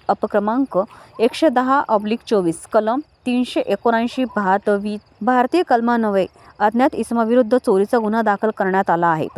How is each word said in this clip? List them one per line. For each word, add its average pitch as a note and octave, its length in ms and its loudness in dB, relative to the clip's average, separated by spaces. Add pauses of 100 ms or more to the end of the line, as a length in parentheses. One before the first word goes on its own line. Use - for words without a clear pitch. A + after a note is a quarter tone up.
अपक्रमांक A3 680 -2 (400)
एकशे B3+ 300 2
दहा B3+ 400 0
ऑब्लिक G#3+ 380 0
चोवीस, F3+ 400 -2
कलम A3 340 0 (260)
तीनशे B3 340 -2
एकोणऐंशी A#3 640 -2
भात G3+ 440 -2
वी-, G#3 300 -2 (220)
भारतीय B3+ 420 2
कलमान्वये A#3 640 0 (320)
अज्ञात A#3+ 360 2
इसमाविरुद्ध A#3 720 0
चोरीचा G#3 320 2
गुन्हा A3 240 -2
दाखल G#3+ 340 0
करण्यात G3 340 0
आला E3+ 160 2
आहे. D#3+ 320 0